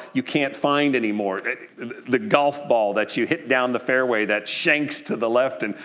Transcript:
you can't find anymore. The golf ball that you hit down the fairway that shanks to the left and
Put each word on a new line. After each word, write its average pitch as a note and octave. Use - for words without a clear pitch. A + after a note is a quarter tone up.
you C3
can't C#3
find C#3+
anymore. G#2
The A#2+
golf C#3+
ball G#2+
that G#2
you A#2
hit D#3+
down B2+
the A#2
fairway B2+
that G#2+
shanks D3
to -
the A2+
left B2
and G#2